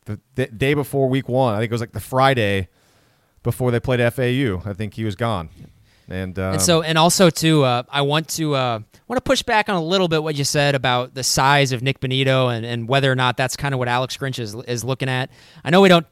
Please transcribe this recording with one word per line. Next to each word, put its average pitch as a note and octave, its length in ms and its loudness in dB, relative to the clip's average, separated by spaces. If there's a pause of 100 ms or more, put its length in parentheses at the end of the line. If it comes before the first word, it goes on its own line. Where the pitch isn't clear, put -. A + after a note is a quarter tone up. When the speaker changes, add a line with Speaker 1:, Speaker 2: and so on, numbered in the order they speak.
Speaker 1:
The, G#2 160 -12 (160)
the B2+ 100 -2
day C3+ 280 -2
before C#3 340 -2
week C3 200 -2
one. B2 260 0
I G2+ 40 -2
think A2+ 120 -2
it A2+ 40 -2
was, A2+ 80 -4
like, A#2 100 -10
the G#2+ 80 -10
Friday A#2+ 680 0 (760)
before B2 280 -2
they A#2+ 100 2
played B2 200 0
F A#2+ 180 2
A B2 140 0
U. A#2+ 320 -2
I G2+ 80 -8
think G2+ 220 -8
he A2 100 -6
was G#2 120 -4
gone. G2+ 340 -2 (580)
And, F#2 300 -8
um, F#2+ 160 -2
Speaker 2:
And F#2+ 80 0
so, E3 200 2
and D#3+ 140 -2
also F3 320 4
too, D#3 360 2
uh, B2 260 0
I C#3+ 100 -2
want D3 280 0
to, D#3 260 -4
uh, B2 240 -2 (300)
want A#3+ 100 -6
to - 20 0
push C4 220 0
back G#3+ 260 0
on G#3 60 -2
a E3+ 80 0
little F3+ 260 0
bit D#3+ 140 0
what D#3 140 -4
you C#3 80 -2
said C#3+ 300 2
about B2+ 400 -2
the C3 80 -8
size C#3 500 2
of A#2 100 -4
Nick C3 180 -2
Bonito C3 480 0
and, A#2 160 -4
and A#2+ 240 -6
whether C3+ 240 2
or - 40 2
not B2+ 200 0
that's C3 200 -2
kinda C#3 200 -4
what B2 120 -2
Alex B2 280 -2
Grinch C3+ 220 -8
is, G#2+ 160 -8
is A#2+ 300 -6
looking C3 260 -4
at. B2+ 200 -4 (340)
I C3+ 60 -4
know F3+ 120 6
we F#3+ 80 8
don't, E3+ 220 6